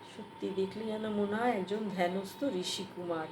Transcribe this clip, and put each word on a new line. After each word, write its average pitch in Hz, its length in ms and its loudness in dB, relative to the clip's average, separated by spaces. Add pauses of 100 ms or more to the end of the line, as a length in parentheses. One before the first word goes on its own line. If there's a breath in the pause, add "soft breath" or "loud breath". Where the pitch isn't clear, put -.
(180)
সত্যি 202 380 -6
দেখলে 190 300 0
যেন 214 240 -2
মনে 202 260 2
হয় 240 160 4
একজন 202 440 0
ধ্যানস্থ 190 480 2 (120)
ঋষিকুমার। 175 760 -2